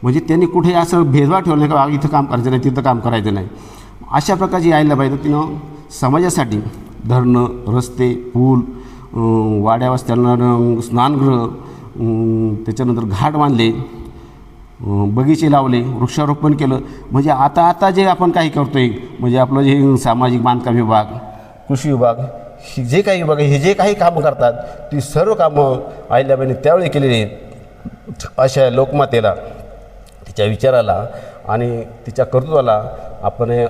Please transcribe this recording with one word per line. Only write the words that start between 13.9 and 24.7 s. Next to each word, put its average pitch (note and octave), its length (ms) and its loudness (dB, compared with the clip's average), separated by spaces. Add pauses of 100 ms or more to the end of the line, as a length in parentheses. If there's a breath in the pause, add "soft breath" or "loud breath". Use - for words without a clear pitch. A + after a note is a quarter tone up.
अं, G#2 340 0
बगीचे D3+ 360 2
लावले, C3 300 2
वृक्षारोपण C#3+ 720 0
केलं. C3+ 260 0 (320 loud breath)
म्हणजे C#3 180 2
आता, C#3+ 340 2
आता F3 260 4
जे F#3+ 160 2
आपण F3+ 260 2
काही E3 180 0
करतोय, C3+ 400 0 (300)
म्हणजे B2 180 2
आपलं C3+ 240 2
जे C#3 360 4
सामाजिक B2 460 0
बांधकाम A#2+ 320 0
विभाग, A2 280 2 (640 loud breath)
कृषी C#3+ 240 -2
विभाग, A#2+ 240 2 (440)
हे - 240 -10
जे C3 180 2
काही G3 200 0
विभाग D#3 180 0
आहे, D3 80 2
हे C#3+ 120 2
जे F3+ 140 2
काही G3 200 0
कामं E3+ 280 0
करतात, B2+ 320 2 (380 loud breath)